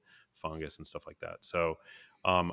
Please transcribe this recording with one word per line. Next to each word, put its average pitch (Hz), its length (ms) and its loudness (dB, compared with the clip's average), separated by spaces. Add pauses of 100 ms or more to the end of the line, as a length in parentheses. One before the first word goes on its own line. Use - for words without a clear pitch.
(320)
fungus, 78 460 -6
and 78 80 -12
stuff - 180 -10
like 80 140 -16
that. 82 220 -10
So, 85 380 0 (460)
um, 90 280 6